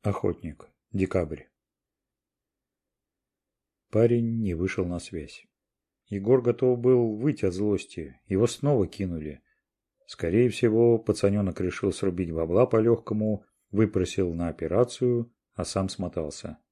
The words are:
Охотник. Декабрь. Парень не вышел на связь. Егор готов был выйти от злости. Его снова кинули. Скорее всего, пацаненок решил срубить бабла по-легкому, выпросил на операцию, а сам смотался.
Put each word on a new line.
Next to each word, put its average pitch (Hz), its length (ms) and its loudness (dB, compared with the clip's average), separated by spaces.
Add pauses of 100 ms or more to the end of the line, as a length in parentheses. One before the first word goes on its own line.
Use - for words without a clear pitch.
Охотник. 90 640 -6 (240)
Декабрь. 92 520 -2 (2500)
Парень 117 540 2
не 92 100 -2
вышел 90 320 -2
на 87 140 -6
связь. - 480 -14 (580)
Егор 113 380 2
готов 123 340 2
был 120 380 2
выйти 120 300 -2
от 90 100 0
злости. 92 720 -4
Его 98 180 2
снова 135 400 0
кинули. 80 560 -8 (640)
Скорее 107 440 2
всего, 117 500 4
пацаненок 101 600 0
решил 90 320 -2
срубить 90 400 -2
бабла 82 360 2
по-легкому, 110 760 0 (260)
выпросил 98 640 0
на 85 140 -2
операцию, 120 840 0 (220)
а - 100 -4
сам 95 240 -2
смотался. 82 680 -8 (120)